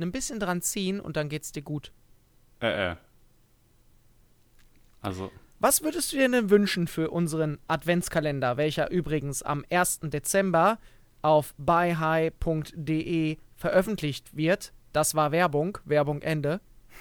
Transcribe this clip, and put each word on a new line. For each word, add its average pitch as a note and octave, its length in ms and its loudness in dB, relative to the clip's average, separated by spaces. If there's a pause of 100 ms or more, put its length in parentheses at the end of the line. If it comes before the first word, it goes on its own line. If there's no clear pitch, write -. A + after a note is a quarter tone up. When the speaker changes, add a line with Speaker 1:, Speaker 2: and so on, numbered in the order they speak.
Speaker 1:
ein E3+ 100 -4
bisschen B3+ 300 -6
dran F3+ 200 -2
ziehen F#3+ 400 -2
und - 160 -8
dann D3+ 120 -2
geht's D3 240 -8
dir D3 100 -8
gut. C#3+ 300 -8 (680)
Speaker 2:
Äh, F#2 320 0
äh. E2+ 40 -8 (2000)
Also. F#2+ 300 -8 (280)
Speaker 1:
Was - 240 2
würdest D#4 300 -4
du C#4+ 40 -4
dir C4+ 120 4
denn A#3+ 220 2
wünschen G3 380 4
für D#3+ 220 -2
unseren D#3+ 480 -2 (100)
Adventskalender, D3+ 880 0
welcher D3+ 340 0
übrigens D3 520 -2
am D3 260 -4
ersten E3+ 420 0
Dezember F#3+ 680 2 (440)
auf D3+ 360 4
buy E3+ 360 2
high D#3+ 440 2
punkt D#3+ 380 -2
de D#3 640 -2 (180)
veröffentlicht F#3 800 0
wird? D#3+ 360 0 (200)
Das D3+ 220 2
war D3+ 180 2
Werbung. E3 520 0
Werbung D3 380 0
Ende. D#3 380 -2 (400)